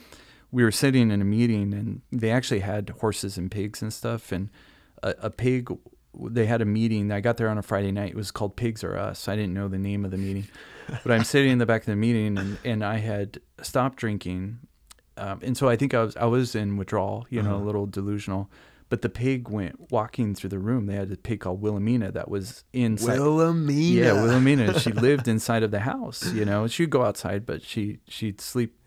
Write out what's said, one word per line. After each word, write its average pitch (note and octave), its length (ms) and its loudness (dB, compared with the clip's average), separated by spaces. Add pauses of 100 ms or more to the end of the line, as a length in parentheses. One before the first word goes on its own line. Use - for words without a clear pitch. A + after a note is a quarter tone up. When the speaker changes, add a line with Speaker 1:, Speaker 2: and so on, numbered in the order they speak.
(520)
Speaker 1:
we B2 100 4
were A2+ 80 8
sitting B2+ 400 4
in G2+ 100 2
a G2 40 2
meeting, G#2 500 2
and G#2 280 -6 (100)
they A2 180 0
actually A#2+ 300 0
had G2+ 300 -4 (100)
horses G2+ 360 -4
and F#2 140 -4
pigs G#2 320 -6
and G#2+ 100 -6
stuff. A#2 380 -6
And F#2+ 180 -4 (540)
a, G2+ 200 0
a A2 80 -4
pig, B2 460 -2 (460)
they A2+ 240 0
had A#2 160 2
a - 20 0
meeting. G#2+ 460 2
I G2+ 100 -2
got A2+ 160 0
there A#2 120 0
on G#2+ 100 -2
a G#2 40 -4
Friday G2+ 280 0
night. G2+ 200 -4
It - 60 -10
was G2+ 140 -8
called G2+ 240 -4
Pigs A2+ 300 -4
R F#2+ 120 -4
Us. G2 300 -6
I G2+ 80 -2
didn't G#2 200 -2
know G2 120 -4
the F#2+ 120 -4
name G2+ 260 -2
of F#2+ 80 -6
the F#2+ 60 -4
meeting, G2 280 -4 (280)
Speaker 2:
<laughs> - 280 -12
Speaker 1:
but - 80 0
I'm A2 140 4
sitting C#3 260 4
in B2 80 4
the A#2 80 2
back A2+ 160 2
of - 40 -16
the G#2+ 100 0
meeting, G#2+ 420 2
and, G2 260 -6
and G#2+ 200 -2
I G#2+ 140 -2
had G#2 420 -4 (200)
stopped C3 380 -2
drinking. G2+ 600 -4 (560)
Um, G2 260 -8
and B2+ 140 -2
so C3+ 120 4
I A#2+ 60 6
think C3 200 2
I A#2 100 4
was, G#2 120 -4
I A#2 100 0
was B2 280 2
in G#2 220 -2
withdrawal, G2+ 520 -2
you A2+ 140 -2
know, G2+ 140 2
Speaker 2:
Uh-huh. G2+ 80 -2
Speaker 1:
a - 20 -2
little G#2 200 -2
delusional, G2 640 -4 (400)
but A#2+ 140 -2
the A#2 60 0
pig B2 400 -2
went G#2 420 -6
walking A2 420 0
through G2 180 -8
the G2 100 -4
room. A2 260 0
They G2+ 80 -2
had G2 160 -4
a F#2+ 60 -8
pig G#2+ 240 -6
called F#2+ 200 -4
Wilhelmina G#2 520 0
that - 160 -6
was G2+ 340 -8 (100)
inside. A2+ 460 2
Speaker 2:
Wilhelmina. D#3+ 880 4
Speaker 1:
Yeah, - 60 6
Wilhelmina. B2+ 680 6
She A#2+ 140 2
Speaker 2:
<laughs> A2+ 160 4
Speaker 1:
lived C#3 180 4
inside A2+ 380 2
of G#2 80 0
the G#2 80 0
house, F3+ 520 -6
you G#2+ 120 0
know, G#2 240 2
she'd E3 220 0
go C3+ 140 4
outside, G2+ 420 -2
but - 160 -6
she, G#2+ 440 -4
she'd G#2+ 340 -8
sleep - 360 -4 (100)